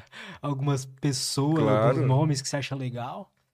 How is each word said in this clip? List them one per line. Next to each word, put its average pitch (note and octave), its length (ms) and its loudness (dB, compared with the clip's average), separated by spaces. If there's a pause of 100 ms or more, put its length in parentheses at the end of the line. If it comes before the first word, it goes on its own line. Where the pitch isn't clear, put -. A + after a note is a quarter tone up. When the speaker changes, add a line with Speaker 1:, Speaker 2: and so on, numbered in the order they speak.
Speaker 1:
<laughs> - 340 -18
algumas C#3 440 -2
pessoas, C#3+ 760 0
Speaker 2:
Claro. G#2+ 300 4
Speaker 1:
alguns C3 180 2
nomes C#3 340 2
que - 60 -10
você - 100 -4
acha C3+ 180 -6
legal. C3 560 -8 (220)